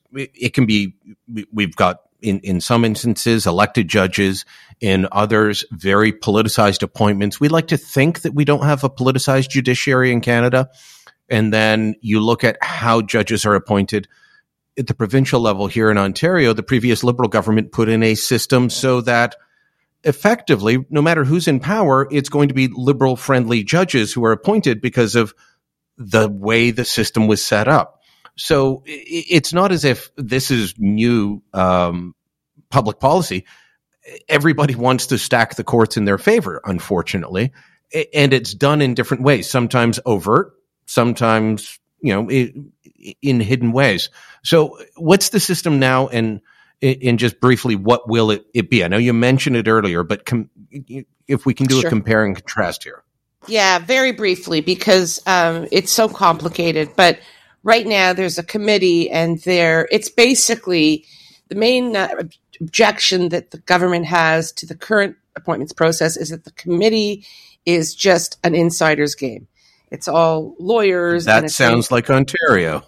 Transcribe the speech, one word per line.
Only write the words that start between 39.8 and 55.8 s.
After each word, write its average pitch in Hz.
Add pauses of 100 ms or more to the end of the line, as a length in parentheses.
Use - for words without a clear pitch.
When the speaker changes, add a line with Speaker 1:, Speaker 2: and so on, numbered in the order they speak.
Speaker 1:
overt, 113 (340)
sometimes, 113 (220)
you 123
know, 104
i-, 127 (340)
i-, -
in 131
hidden 117
ways. 117 (340)
So 160 (180)
what's 175
the 202
system 165
now? 131
And, 113 (400)
i-, 131
and 120
just 117
briefly, 123
what 110
will 110
it, 101
it 104
be? 110
I 85
know 95
you 120
mentioned 127
it 110
earlier, 101
but 98
com-, 113 (800)
if 135
we 131
can 135
do 131
Speaker 2:
Sure. 165
Speaker 1:
a -
compare 110
and 101
contrast -
here. - (420)
Speaker 2:
Yeah, 190
very 262
briefly, 180
because, 185
um, 170
it's 185